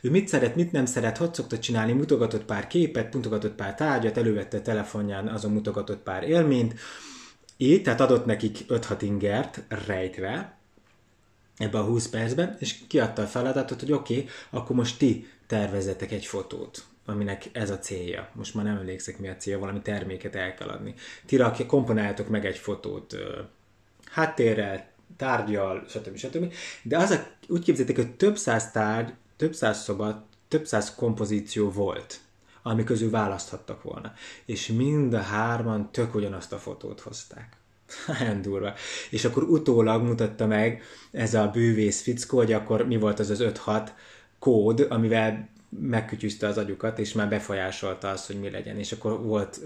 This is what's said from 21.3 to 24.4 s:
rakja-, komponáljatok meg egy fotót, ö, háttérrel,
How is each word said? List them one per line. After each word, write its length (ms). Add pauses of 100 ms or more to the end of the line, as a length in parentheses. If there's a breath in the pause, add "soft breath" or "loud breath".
rakja-, 300
komponáljatok 640
meg 160
egy 120
fotót, 560
ö, 260 (680)
háttérrel, 800 (300)